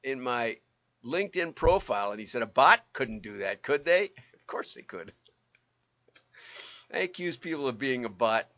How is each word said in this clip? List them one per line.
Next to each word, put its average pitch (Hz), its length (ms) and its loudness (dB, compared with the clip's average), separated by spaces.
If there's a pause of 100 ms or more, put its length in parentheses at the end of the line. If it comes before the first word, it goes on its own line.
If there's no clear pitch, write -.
in 131 200 -4
my 120 360 -2 (460)
LinkedIn 175 520 -4
profile, 120 560 2
and 107 100 -8
he 104 40 -10
said, 117 160 -4
"A 113 40 0
bot 143 480 6
couldn't 110 280 -4
do 101 180 -12
that, 98 240 -4
could 143 200 0
they?" 180 280 4 (220)
Of - 140 -20
course - 280 -10
they - 80 -18
could. 92 280 -14 (1800)
I 175 60 -2
accuse 180 360 -4
people 143 320 -4
of 120 100 -2
being 127 280 -2
a 110 40 -4
bot 110 380 2 (100)